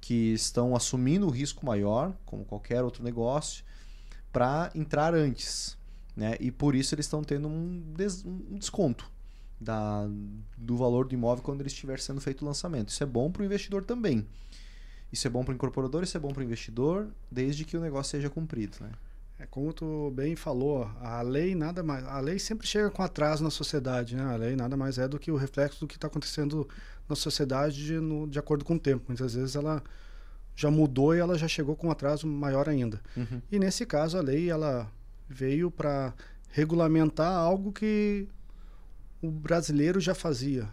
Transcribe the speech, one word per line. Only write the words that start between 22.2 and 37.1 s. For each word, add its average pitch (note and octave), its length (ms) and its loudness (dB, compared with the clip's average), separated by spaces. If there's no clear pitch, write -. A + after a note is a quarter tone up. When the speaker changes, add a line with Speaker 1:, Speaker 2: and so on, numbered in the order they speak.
Speaker 2:
sempre - 280 -4
chega G#3 240 2
com G3 100 -2
atraso D3+ 400 2
na D#3 80 2
sociedade, B2+ 680 0
né? C3 80 -2
A B2+ 120 0
lei A#2 200 0
nada C3 200 0
mais C3+ 220 0
é B2+ 100 2
do C#3 100 -2
que D#3+ 140 -4
o D3+ 60 2
reflexo C#3 420 0
do D3+ 80 -4
que - 100 -12
tá D#3 100 -6
acontecendo D3+ 600 -2
na - 80 0
sociedade C#3+ 680 0
de, D#3+ 160 -2
no, D#3 260 -2
de C#3 100 -2
acordo D3 280 0
com E3+ 100 2
o D#3+ 40 2
tempo. C3 280 2
Muitas B2 280 -2
vezes C3 200 0
ela D3+ 260 0
já D3 160 2
mudou D3+ 460 8
e F3 40 4
ela F3 180 4
já D#3+ 100 2
chegou D3+ 260 0
com E3 140 -2
um D#3+ 40 4
atraso D3 360 2
maior C#3+ 400 2
ainda. A#2+ 340 2
Speaker 1:
Uhum. A#2+ 340 -4
Speaker 2:
E G3+ 80 2
nesse F#3+ 280 2
caso D#3+ 320 2
a F#3 40 2
lei, D3+ 280 2
ela C#3 420 0
veio C#3 420 2
pra C#3 420 0
regulamentar D#3+ 840 4